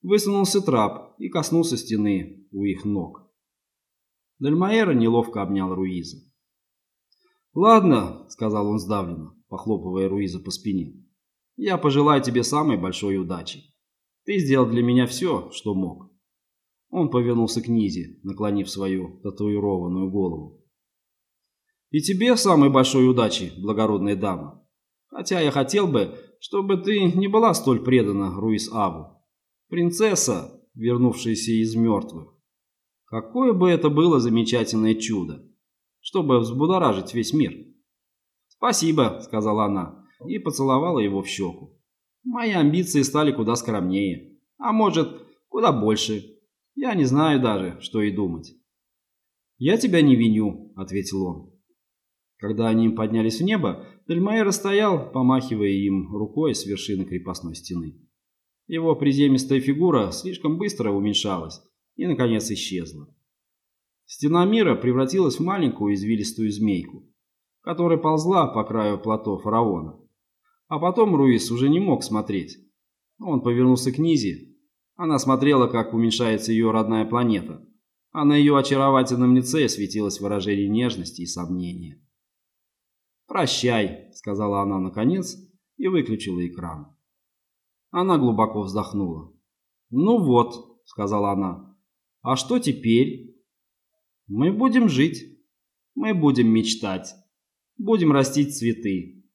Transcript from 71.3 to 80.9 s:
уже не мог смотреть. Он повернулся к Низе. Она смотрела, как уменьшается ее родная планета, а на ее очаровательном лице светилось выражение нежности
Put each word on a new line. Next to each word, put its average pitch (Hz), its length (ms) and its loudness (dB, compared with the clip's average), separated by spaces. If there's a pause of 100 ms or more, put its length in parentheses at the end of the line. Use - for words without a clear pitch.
уже 123 200 0
не 165 100 4
мог 190 240 0
смотреть. 107 540 -6 (640)
Он 147 220 -2
повернулся 127 520 2
к 135 60 -6
Низе. 143 540 -2 (420)
Она 160 220 -2
смотрела, 131 500 2
как 117 260 -4
уменьшается 113 580 0
ее 113 220 2
родная 110 320 0
планета, 110 600 -2 (460)
а 151 140 -2
на 147 100 6
ее 147 220 6
очаровательном 131 760 2
лице 127 360 2
светилось 101 500 -4
выражение 101 480 -2
нежности 107 540 -4